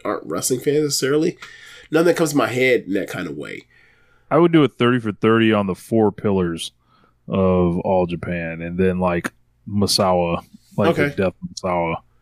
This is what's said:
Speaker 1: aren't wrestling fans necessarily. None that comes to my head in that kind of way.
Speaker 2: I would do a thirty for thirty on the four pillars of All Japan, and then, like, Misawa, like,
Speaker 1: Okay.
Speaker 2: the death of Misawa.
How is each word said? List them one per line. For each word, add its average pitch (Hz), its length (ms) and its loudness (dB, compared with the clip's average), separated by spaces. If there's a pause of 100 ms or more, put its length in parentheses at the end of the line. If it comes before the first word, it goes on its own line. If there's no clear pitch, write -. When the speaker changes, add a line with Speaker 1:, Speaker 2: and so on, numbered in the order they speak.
Speaker 1:
aren't 98 220 -6
wrestling 110 340 -4
fans 147 260 0
necessarily. 143 520 -2 (540)
None 156 140 2
that 170 120 4
comes 160 140 0
to 143 60 -2
my 117 100 2
head 120 400 2
in 92 60 -4
that 95 160 -4
kind 92 180 -8
of 73 100 -12
way. 53 300 -14 (640)
Speaker 2:
I 139 80 2
would 170 120 4
do 160 120 6
a 131 40 4
thirty 123 320 2
for 110 120 -4
thirty 110 420 4
on 101 140 0
the 90 80 -4
four 110 360 0
pillars 92 600 -2 (560)
of 92 520 2
All - 280 0
Japan, 87 540 -8
and - 180 -8
then, 90 200 0
like, 87 320 -2 (360)
Misawa, 92 760 0 (340)
like, 104 120 2
Speaker 1:
Okay. 147 200 0
Speaker 2:
the 143 60 -10
death 92 260 -2
of 90 80 -12
Misawa. 87 460 -4 (260)